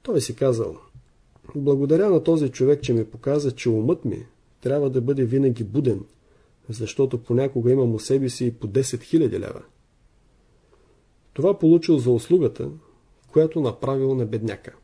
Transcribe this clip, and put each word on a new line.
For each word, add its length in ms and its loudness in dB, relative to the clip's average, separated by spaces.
Той 200 -2
си 140 -8
казал: 420 -2
„Благодаря 540 2
на 140 2
този 260 2
човек, 320 2
че 120 -2
ми 120 0
показа, 460 -4
че 180 -4
умът 360 0
ми 200 -6
трябва 280 -2
да 120 0
бъде 240 0
винаги 380 0
буден, 400 -2
защото 540 -4
понякога 480 0
имам 240 2
у 40 -6
себе 300 0
си 160 -6
и 60 -2
по 160 -12
десет 360 -4
хиляди 360 0
лева.“ 220 -12
Това 260 0
получил 380 6
за 140 2
услугата, 580 0
която 280 2
направил 540 -2
на 100 -2
бедняка. 580 -8